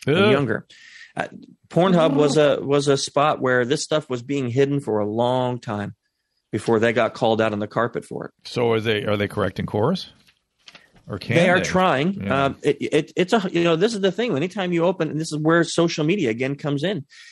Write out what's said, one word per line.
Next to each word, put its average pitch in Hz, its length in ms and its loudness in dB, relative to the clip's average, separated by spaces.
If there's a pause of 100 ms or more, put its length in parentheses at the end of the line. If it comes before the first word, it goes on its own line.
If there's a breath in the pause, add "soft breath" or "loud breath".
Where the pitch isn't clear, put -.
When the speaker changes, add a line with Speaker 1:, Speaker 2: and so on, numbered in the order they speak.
Speaker 1:
and 143 100 0
Speaker 2:
Ugh. 202 160 4
Speaker 1:
younger. 139 360 -2 (480 loud breath)
Uh, - 120 -6 (420)
Pornhub 170 440 4
was 147 240 4
a, 147 240 4
was 143 260 0
a 139 80 6
spot 143 460 0
where 127 240 2
this 147 180 -2
stuff 156 280 -2
was 131 100 -6
being 135 300 -4
hidden 139 280 2
for 110 200 -2
a 104 80 -2
long 123 520 0
time 104 360 -8 (560)
before 113 280 2
they 113 140 2
got 113 220 0
called 113 260 2
out 110 100 0
on 104 60 -4
the 104 100 -6
carpet - 380 -4
for - 200 -12
it. - 60 -16 (160)
Speaker 2:
So 117 260 -2
are 113 60 0
they, 107 260 -2
are 104 120 0
they 101 100 -2
correcting 98 380 -4
course? 127 460 -2 (960 loud breath)
Or 101 100 -8
can - 180 -4
Speaker 1:
They 175 140 4
are 180 80 4
Speaker 2:
they? 180 80 -2
Speaker 1:
trying. 175 560 0
Speaker 2:
Yeah. 131 240 0
Speaker 1:
Um, 127 160 -2
it, 147 180 0
it, - 360 -2
it's 180 180 0
a, 190 180 0
you 170 120 0
know, 170 120 2
this 214 200 0
is 196 60 -6
the 190 100 2
thing. 220 240 -4
Anytime 180 360 -4
you 165 140 0
open, 175 240 -2
and 147 100 -6
this 160 120 -8
is 151 80 -6
where 165 240 4
social 165 420 0
media 165 240 0
again 127 260 -2
comes 143 280 -4
in. 175 220 -4 (260 loud breath)